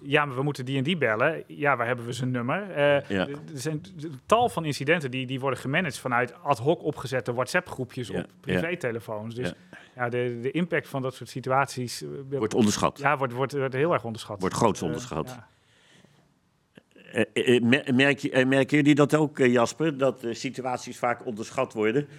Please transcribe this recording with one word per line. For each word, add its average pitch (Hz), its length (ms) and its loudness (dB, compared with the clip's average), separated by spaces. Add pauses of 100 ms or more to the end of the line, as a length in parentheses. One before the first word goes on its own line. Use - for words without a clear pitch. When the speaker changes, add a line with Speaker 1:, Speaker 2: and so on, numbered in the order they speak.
Speaker 1:
"Ja, 143 220 2
maar 131 120 -4
we 131 60 0
moeten 139 220 -2
die 139 140 -2
en 131 60 0
die 180 120 0
bellen." 131 500 2
"Ja, 143 300 0
waar 120 100 0
hebben 120 200 -2
we 123 60 -6
zijn 127 180 -4
nummer?" 143 400 -4
Eh, 143 380 2
Speaker 2:
Ja. 95 200 0
Speaker 1:
er 143 100 -8 (160)
zijn 147 260 -4
t-, - 100 -18 (360)
tal 233 220 4
van 165 160 -4
incidenten 143 460 0
die, 127 160 -6
die 127 140 -6
worden 131 180 -2
gemanaged 139 400 -2
vanuit 123 440 0
ad 143 160 0
hoc 160 240 0
opgezette 131 500 -4
WhatsApp-groepjes 127 760 -4
Speaker 2:
Ja, 92 100 -6
Speaker 1:
op 87 80 -4
Speaker 2:
ja. - 140 -20
Speaker 1:
privételefoons. 113 920 -4
Dus 123 140 -6
Speaker 2:
Ja. - 300 -12 (160)
Speaker 1:
ja, 123 140 -4
de, 123 340 -2
de 131 80 -2
impact 170 380 -2
van 135 140 -4
dat 131 120 -4
soort - 160 -16
situaties, 127 720 -2
eh, - 60 -10 (200)
Speaker 2:
Wordt 131 260 -2
onderschat. 104 440 2
Speaker 1:
Ja, 139 200 2
wordt, 131 140 -2
wordt, 127 200 -4
wordt 135 220 -4
heel 156 180 0
erg 131 120 0
onderschat. 110 360 -10
Speaker 2:
Wordt 92 160 0
groots 107 240 4
Speaker 1:
Eh, 92 60 -2
Speaker 2:
onderschat. 78 420 -4
Speaker 1:
ja. - 200 -16 (1600)
Speaker 2:
Eh, 113 200 2
eh, 120 240 6
eh, 117 60 4
mer-, 131 320 4
merk 139 240 6
je, - 120 -2
eh, 127 160 4
merken 135 300 4
jullie 147 180 6
dat 143 200 6
ook, 151 240 2
eh, 123 140 6
Jasper? 131 460 2
Dat, 131 260 0
eh, 117 100 -4
situaties 123 640 -8
vaak 120 280 -2
onderschat 120 460 -4
worden? 117 360 0 (100)